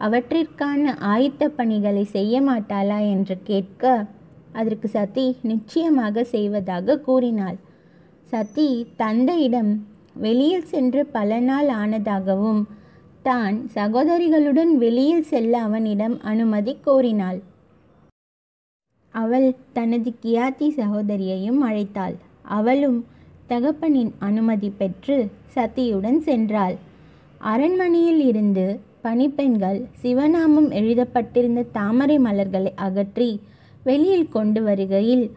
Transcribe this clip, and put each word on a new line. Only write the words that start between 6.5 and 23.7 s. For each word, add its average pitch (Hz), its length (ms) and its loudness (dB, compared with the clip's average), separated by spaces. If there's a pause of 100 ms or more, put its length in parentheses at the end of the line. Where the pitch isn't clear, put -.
கூறினாள். 233 580 0 (680)
சதி 240 400 -2 (280)
தந்தையிடம் 240 760 2 (440)
வெளியில் 285 520 0
சென்று 269 380 0
பல 220 340 -2
நாள் 269 320 2
ஆனதாகவும் 208 880 0 (640)
தான் 233 320 0 (140)
சகோதரிகளுடன் 302 1080 2
வெளியில் 269 500 2
செல்ல 233 340 0
அவனிடம் 220 640 -2
அனுமதி 214 560 0
கோரினாள். 214 640 2 (1700)
அவள் 240 340 2 (240)
தனது 233 440 -2
கியாதி 247 560 -2
சகோதரியையும் 208 880 -2
அழைத்தாள். 202 540 -4 (340)
அவளும் 247 480 0 (480)
தகப்பனின் 262 640 0 (100)